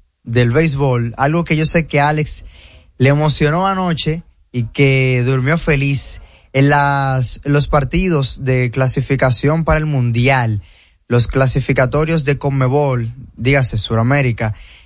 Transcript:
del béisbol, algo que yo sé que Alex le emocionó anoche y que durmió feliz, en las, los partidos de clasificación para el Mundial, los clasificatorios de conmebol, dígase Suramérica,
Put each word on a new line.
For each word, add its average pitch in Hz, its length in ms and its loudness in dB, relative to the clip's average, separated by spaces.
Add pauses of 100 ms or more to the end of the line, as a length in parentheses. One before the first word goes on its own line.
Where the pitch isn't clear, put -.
(220)
del 120 280 0
béisbol, 135 640 0
algo 156 280 0
que 160 120 -2
yo 156 80 0
sé 160 220 0
que 143 140 0
Alex 151 440 -2 (540)
le 131 100 4
emocionó 151 580 2
anoche 175 560 -2 (300)
y 123 120 -2
que 131 600 2
durmió 131 300 0
feliz, 139 640 -2 (320)
en 135 160 4
las, 139 760 0
los 143 240 0
partidos 147 760 0
de 127 260 0
clasificación 135 960 0
para 156 140 2
el 156 80 -2
Mundial, 120 760 0 (440)
los 120 200 2
clasificatorios 135 1000 0
de 139 140 0
conmebol, 135 720 0 (240)
dígase 131 400 0
Suramérica, 117 800 0 (320)